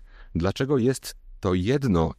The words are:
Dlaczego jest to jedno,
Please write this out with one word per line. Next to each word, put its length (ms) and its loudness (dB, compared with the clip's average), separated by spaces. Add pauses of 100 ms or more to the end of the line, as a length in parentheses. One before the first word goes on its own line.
(360)
Dlaczego 420 0
jest 380 -2 (240)
to 140 0
jedno, 640 2